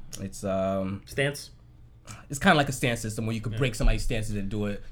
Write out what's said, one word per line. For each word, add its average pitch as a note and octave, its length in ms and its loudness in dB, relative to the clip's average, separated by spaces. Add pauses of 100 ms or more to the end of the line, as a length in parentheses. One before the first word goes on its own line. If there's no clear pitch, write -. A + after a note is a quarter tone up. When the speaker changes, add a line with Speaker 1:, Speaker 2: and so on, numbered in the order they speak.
(200)
Speaker 1:
It's, G2 240 -8
um, F#2+ 600 -2
Speaker 2:
Stance? C#3 440 -2 (760)
Speaker 1:
it's C#3 120 -8
kinda F#3 160 8
like C#3+ 120 4
a C3+ 40 -2
stance A#2+ 280 0
system A2 240 -4
where A2 100 0
you A2 60 -4
could G#2+ 120 -4
Speaker 2:
Yeah. A2 60 -6
Speaker 1:
break B2+ 180 2
somebody's A2+ 260 6
stances G#2+ 320 0
and G2 140 -2
do G#2 180 -2
it. G2+ 260 -4